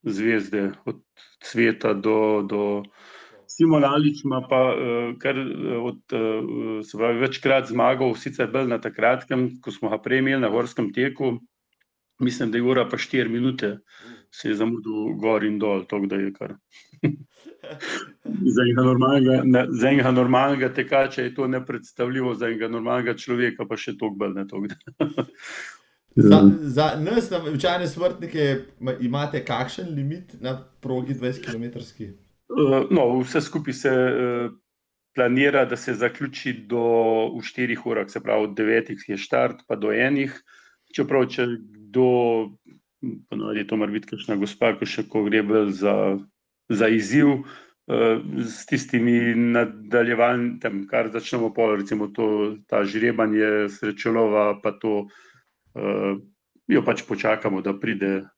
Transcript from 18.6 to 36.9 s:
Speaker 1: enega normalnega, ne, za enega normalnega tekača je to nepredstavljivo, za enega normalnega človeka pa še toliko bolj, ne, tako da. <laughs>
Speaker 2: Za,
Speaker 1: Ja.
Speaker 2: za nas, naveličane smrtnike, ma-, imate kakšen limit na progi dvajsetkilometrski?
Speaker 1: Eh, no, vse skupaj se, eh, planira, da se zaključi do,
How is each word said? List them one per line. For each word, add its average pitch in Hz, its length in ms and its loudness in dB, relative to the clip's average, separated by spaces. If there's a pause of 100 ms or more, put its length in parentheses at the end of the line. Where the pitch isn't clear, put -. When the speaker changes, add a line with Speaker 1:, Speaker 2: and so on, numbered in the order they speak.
Speaker 1:
enega 120 200 2
normalnega, 127 600 4
ne, 127 260 4
za 123 200 0
enega 135 220 4
normalnega 127 600 2
tekača 131 520 0
je 123 120 -4
to 135 120 -2
nepredstavljivo, 127 880 -4
za 117 140 -4
enega 113 200 -4
normalnega 117 460 -2
človeka 120 520 -2
pa 110 100 -6
še 104 200 -8
toliko 107 200 -4
bolj, 98 180 -4
ne, 98 120 -6
tako 101 200 -8
da. - 400 -6 (200)
<laughs> - 80 -20 (840)
Speaker 2:
Za, 101 200 10
Speaker 1:
Ja. 101 80 10 (180)
Speaker 2:
za 143 220 2 (100)
nas, 196 340 0
naveličane 175 580 -2
smrtnike, 170 580 -2 (320)
ma-, 127 200 -4
imate 139 460 -2
kakšen 127 480 -6
limit 151 480 -6
na 127 160 -6 (220)
progi 127 360 -6
dvajsetkilometrski? 120 920 -8
Speaker 1:
Eh, 135 840 0
no, 175 160 4 (140)
vse 127 240 0
skupaj 151 340 -4
se, - 160 0
eh, 123 560 2 (720)
planira, 131 500 4
da 117 100 -4
se - 180 -6
zaključi 123 680 -4
do, 117 240 -2 (440)